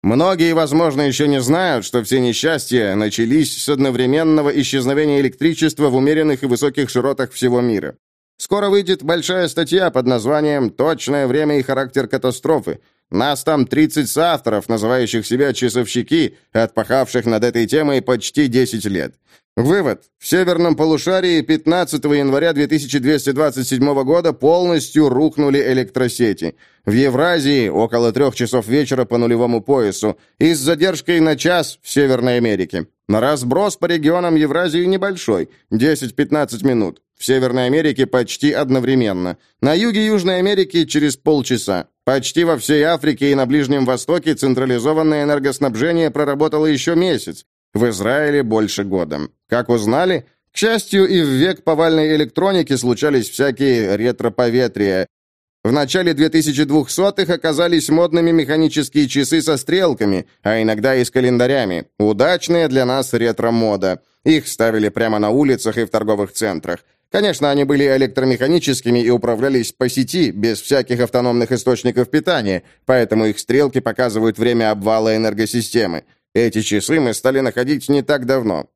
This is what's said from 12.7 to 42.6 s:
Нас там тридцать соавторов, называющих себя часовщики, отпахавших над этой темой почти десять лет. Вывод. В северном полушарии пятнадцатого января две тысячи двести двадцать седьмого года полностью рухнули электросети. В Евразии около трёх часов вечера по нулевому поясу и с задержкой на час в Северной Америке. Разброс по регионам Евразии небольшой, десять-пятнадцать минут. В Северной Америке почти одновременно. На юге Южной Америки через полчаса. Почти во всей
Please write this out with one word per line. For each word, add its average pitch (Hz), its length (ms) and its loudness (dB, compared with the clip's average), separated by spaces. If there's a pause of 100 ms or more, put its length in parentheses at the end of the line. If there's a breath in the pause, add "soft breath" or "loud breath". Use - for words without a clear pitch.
Нас 131 320 -2
там 147 220 2
тридцать 147 440 0
соавторов, 147 580 -2
называющих 113 560 -2
себя 131 280 0
часовщики, 120 840 -2 (160 soft breath)
отпахавших 113 760 0
над 113 180 2
этой 117 220 0
темой 143 360 0
почти 127 460 0
десять 113 380 0
лет. 87 280 -4 (400 soft breath)
Вывод. 139 500 0 (140)
В - 80 -16
северном 170 500 2
полушарии 160 640 0
пятнадцатого 156 720 0
января 143 400 0
две 147 120 0
тысячи 143 320 -2
двести 143 340 0
двадцать 131 360 -2
седьмого 135 340 0
года 165 300 0
полностью 156 800 2
рухнули 143 480 2
электросети. 120 1000 0 (300 soft breath)
В 104 60 0
Евразии 139 760 2
около 113 440 0
трёх 135 220 2
часов 117 320 -2
вечера 127 380 0
по 120 140 -2
нулевому 120 420 2
поясу 107 560 0 (220 soft breath)
и 165 160 4
с 151 40 -4
задержкой 165 640 0
на 156 160 2
час 165 460 -2
в - 80 -16
Северной 127 480 2
Америке. 95 480 -2 (240)
Разброс 131 640 0
по - 80 -4
регионам 170 520 0
Евразии 160 500 0
небольшой, 185 640 -2 (200 soft breath)
десять-пятнадцать 131 920 -2
минут. 117 400 -2 (160)
В - 80 -12
Северной 127 400 0
Америке 135 400 0
почти 127 460 -2
одновременно. 120 840 0 (240)
На 143 140 2
юге 214 320 0
Южной 185 320 0
Америки 185 480 0
через 147 320 0
полчаса. 117 720 -2 (160)
Почти 135 400 0
во 165 120 2
всей 147 280 2